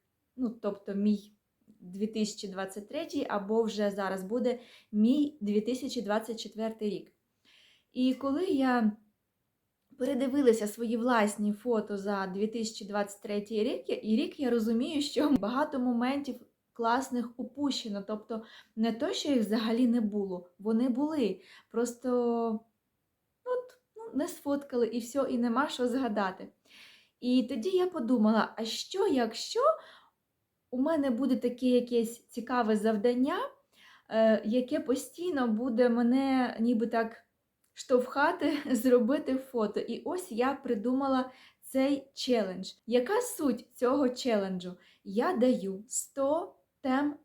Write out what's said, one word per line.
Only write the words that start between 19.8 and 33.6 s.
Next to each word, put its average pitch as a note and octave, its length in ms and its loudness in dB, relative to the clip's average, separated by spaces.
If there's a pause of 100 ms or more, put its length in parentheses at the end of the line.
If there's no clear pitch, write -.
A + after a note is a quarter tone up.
не A#3 140 2
було, G3 480 -4 (100)
вони A3+ 300 2
були. C4 520 0 (300)
Просто, A#3+ 380 -4 (1400)
ну, B4 60 -4
от, B4 260 -6 (180)
ну, A4 240 -8
не D#4+ 80 0
сфоткали C#4 600 -2
і A#3+ 120 -4
все, C4 300 -2
і B3+ 80 0
нема A#3+ 300 2
що B3+ 200 -2
згадати. G#3+ 600 -2 (720)
І B3 240 4
тоді C#4 260 -4
я F4+ 180 4
подумала: A3+ 720 2
а A3+ 80 -4
що, F#4+ 420 -2
якщо B3+ 520 0 (1120)
у B3+ 100 -2
мене C#4+ 280 2
буде B3 260 2
таке B3 300 -2
якесь B3 640 2
цікаве A#3 500 0
завдання, A#3+ 600 2 (720)